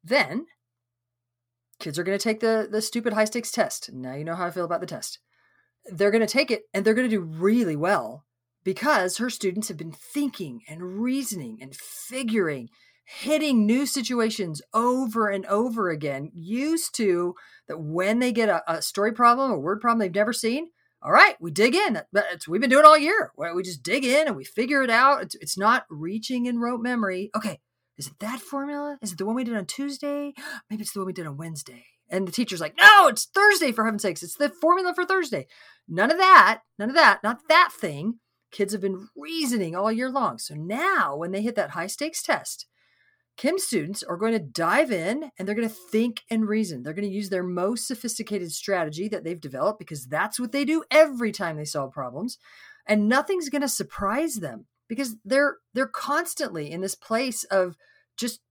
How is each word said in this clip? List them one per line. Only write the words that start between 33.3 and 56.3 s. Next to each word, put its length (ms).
for 140
heaven's 160
sakes. 220
It's 140
the 120
formula 460
for 100
Thursday." 400
None 220
of 80
that, 440
none 100
of 60
that, 280
not 260
that 220
thing. 440
Kids 220
have 80
been 340
reasoning 600
all 160
year 180
long. 300
So 160
now 600
when 160
they 120
hit 120
that 160
high 140
stakes 380
test, 420
Kim's 260
students 380
are 140
going 160
to 80
dive 540
in 440
and 80
they're 100
gonna 120
think 600
and 180
reason. 360
They're 100
gonna 140
use 220
their 140
most 420
sophisticated 640
strategy 580
that 160
they've 160
developed 360
because 280
that's 340
what 140
they 100
do 260
every 440
time 240
they 80
solve 260
problems. 460
And 220
nothing's 400
gonna 180
surprise 680
them 320
because 380
they're, 320
they're 120
constantly 840